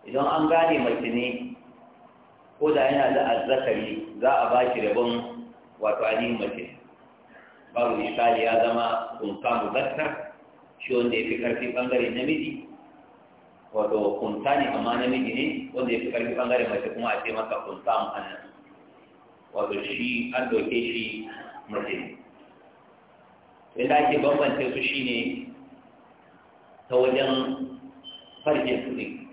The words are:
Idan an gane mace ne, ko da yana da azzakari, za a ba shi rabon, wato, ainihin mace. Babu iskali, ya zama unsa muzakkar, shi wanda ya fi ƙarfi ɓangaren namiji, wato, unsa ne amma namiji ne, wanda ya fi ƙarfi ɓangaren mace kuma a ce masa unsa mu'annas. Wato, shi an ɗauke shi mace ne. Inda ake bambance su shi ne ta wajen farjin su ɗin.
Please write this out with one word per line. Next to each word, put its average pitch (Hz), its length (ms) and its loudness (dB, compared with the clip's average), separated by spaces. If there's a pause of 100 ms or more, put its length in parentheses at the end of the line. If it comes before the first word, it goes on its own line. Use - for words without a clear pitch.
Idan 139 220 0
an 156 220 2
gane 160 340 6
mace - 320 0
ne, 123 420 -4 (1000)
ko 151 160 4
da 139 60 4 (100)
yana 139 240 4
da - 80 4
azzakari, 117 800 0 (180)
za 127 120 6
a 117 180 4
ba 127 240 4
shi 113 80 -2
rabon, 117 640 0 (320)
wato, 104 260 2
ainihin 117 360 0
mace. - 300 -6 (1040)
Babu 117 280 2
iskali, 120 400 2
ya 120 220 4
zama 113 560 0
unsa 104 300 -4 (100)
muzakkar, 147 720 -4 (460)
shi - 180 -4
wanda 120 200 4
ya 110 120 0
fi 113 80 -2
ƙarfi 120 300 -2 (100)
ɓangaren 123 400 0
namiji, 151 480 -2 (1080)
wato, 107 520 2
unsa 110 320 0
ne 139 160 2
amma 117 240 0
namiji 127 380 0
ne, 135 100 0 (300)
wanda 127 180 0
ya 117 80 2
fi - 120 -4
ƙarfi 117 200 -2
ɓangaren 120 380 0
mace 101 240 -2
kuma 117 180 -4
a 104 80 -2
ce 110 120 -6
masa 110 240 -4 (120)
unsa 98 240 -2
mu'annas. - 500 -4 (1080)
Wato, 101 220 -4 (100)
shi 120 500 -4
an 127 140 -2
ɗauke 110 240 0
shi 117 560 -4 (400)
mace - 240 -6
ne. - 240 -10 (1600)
Inda 135 200 2 (120)
ake 147 160 4
bambance 139 480 2
su 135 80 -4
shi 139 240 -2
ne 120 140 -2 (1700)
ta 127 80 0
wajen 131 360 4 (1120)
farjin 131 440 2
su - 80 -6
ɗin. - 160 -8 (200)